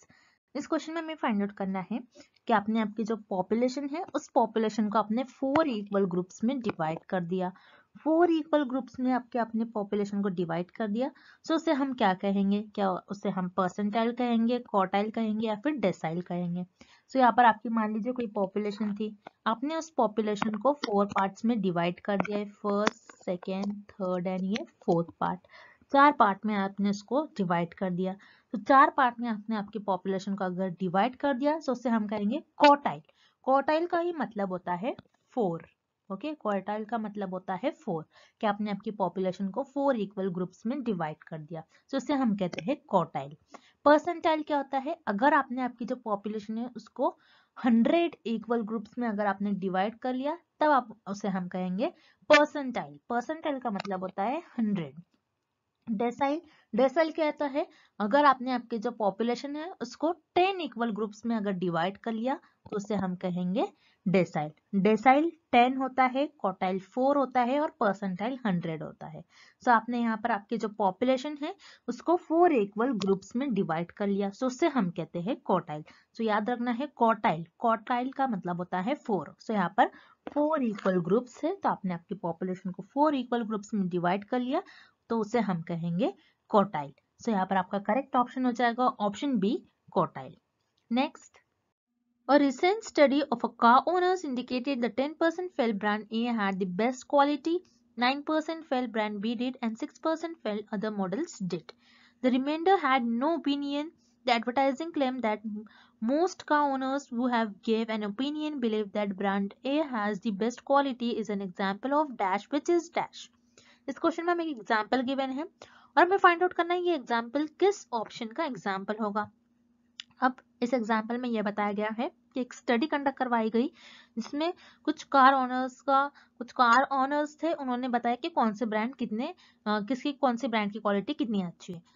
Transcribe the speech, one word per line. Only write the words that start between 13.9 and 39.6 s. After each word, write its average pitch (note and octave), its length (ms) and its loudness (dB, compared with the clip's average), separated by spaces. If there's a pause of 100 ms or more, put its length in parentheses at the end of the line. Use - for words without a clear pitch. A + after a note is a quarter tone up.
कहेंगे, A#3+ 460 2
quartile G3+ 520 0
कहेंगे A3 360 -2
या G#3+ 100 -2
फिर C#4+ 160 -2
डेसाइल F3+ 500 -2
कहेंगे? F3 440 -4 (440)
So - 60 -6
यहाँ B3 160 6
पर A#3+ 120 6
आपकी A3 240 4
मान A3 240 0
लीजिए A3 200 -4
कोई B3 140 -4
population G#3 680 -2
थी, G#3+ 240 -6 (280)
आपने B3 300 -2
उस D#4+ 140 -6
population G#3+ 640 0
को B3 180 2
four G3+ 340 0
parts G3 380 -2
में A3+ 160 2
divide F3 400 0
कर G3+ 160 -2
दिया G#3 220 -4
है, G#3 60 -6
फर्स्ट, G#3 800 -4
second, G3 580 -6
third F#3 460 -4
and F#3 140 -4
ये A3 240 -4 (200)
fourth E3+ 200 4 (140)
part, F3 200 -2 (520)
चार C#4+ 200 8
part G#3+ 340 2
में G#3+ 80 0
आपने G3 360 0
उसको A#3 340 -2 (120)
divide F3 380 0
कर F#3+ 160 -4
दिया। F#3 260 -4 (360)
तो A3 60 -4
चार C#4 320 8
part B3 300 2
में A#3+ 80 -4
आपने A3 280 -4
आपकी G#3 220 -6
population F#3+ 560 -2
को G3 100 -4
अगर F#3 240 -2
divide F#3+ 480 0
कर C#4+ 180 0
दिया, D4 240 0
तो C4+ 140 -4
उसे B3 160 -4
हम A3+ 180 2
कहेंगे G#3+ 340 -2
quartile। C#4+ 600 4 (440)
Quartile C#4+ 420 2
का F4 120 -2
ही F4 140 0
मतलब G3+ 360 -4
होता F3+ 240 -6
है F3 240 -4 (340)
four। F3 360 -2 (460)
Okay, D4 220 -8
Quartile G#3 500 -4
का A3+ 140 -4
मतलब G#3 360 -6
होता F#3+ 200 -6
है C4 160 -4
फ़ोर, E3 360 -6 (340)
कि A3+ 60 -2
आपने G#3 240 -2
आपकी G3+ 200 -6
population F#3+ 580 -2
को A3 140 -4